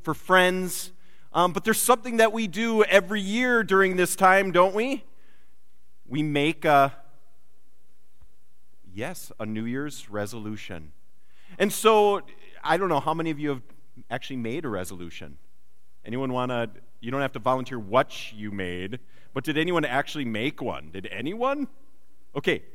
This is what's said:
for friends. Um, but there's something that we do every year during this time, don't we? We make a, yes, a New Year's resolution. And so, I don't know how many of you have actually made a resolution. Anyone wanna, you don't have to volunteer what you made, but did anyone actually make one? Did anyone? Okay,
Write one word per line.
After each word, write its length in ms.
for 120
friends. 800
Um, 180
but 140
there's 160
something 360
that 140
we 160
do 380
every 340
year 460
during 320
this 180
time, 380
don't 200
we? 300
We 180
make 400
a, 320
yes, 400
a 40
New 200
Year's 440
resolution. 840
And 140
so, 480
I 140
don't 100
know 140
how 120
many 160
of 100
you 100
have 140
actually 280
made 260
a 60
resolution. 680
Anyone 260
wanna, 380
you 100
don't 80
have 140
to 60
volunteer 380
what 540
you 200
made, 500
but 100
did 140
anyone 280
actually 400
make 380
one? 260
Did 220
anyone? 560
Okay, 280